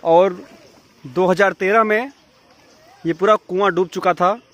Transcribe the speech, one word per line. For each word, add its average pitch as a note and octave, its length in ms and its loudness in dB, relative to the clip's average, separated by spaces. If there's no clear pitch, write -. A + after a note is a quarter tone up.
और F3+ 380 2
दो C#3+ 220 -2
हज़ार F#3 260 2
तेरह G#3 320 0
में A3 260 -2
ये E3 80 -4
पूरा F#3 260 2
कुआं F#3+ 360 -2
डूब F3+ 140 -2
चुका F3+ 260 -2
था। F3+ 180 0